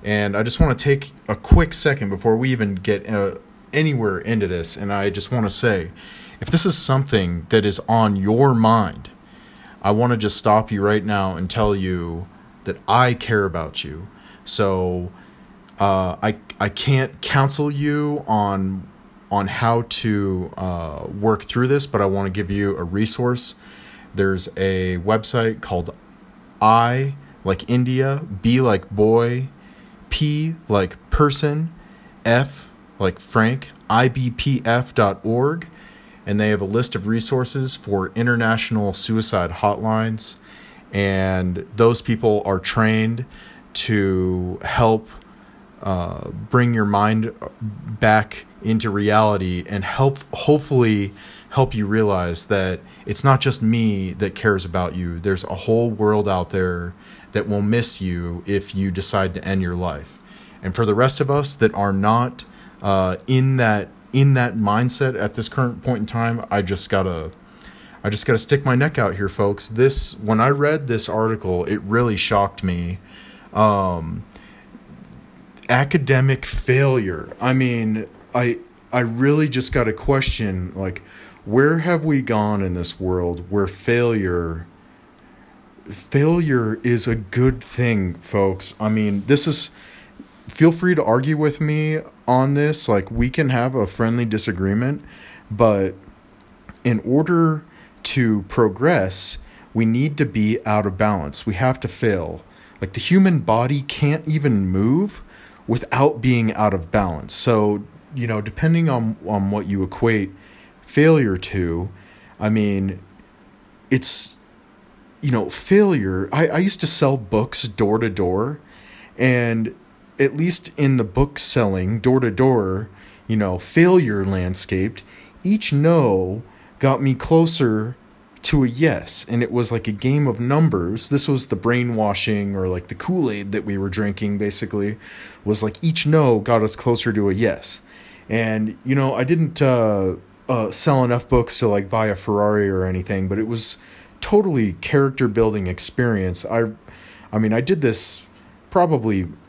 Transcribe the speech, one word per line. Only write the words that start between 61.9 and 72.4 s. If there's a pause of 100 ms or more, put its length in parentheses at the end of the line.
not, (360)
uh, (100)
in
that, (240)
in
that
mindset
at
this
current
point
in
time,
I
just
gotta, (720)
I
just
gotta
stick
my
neck
out
here,
folks.
This,
when
I
read
this
article,
it
really
shocked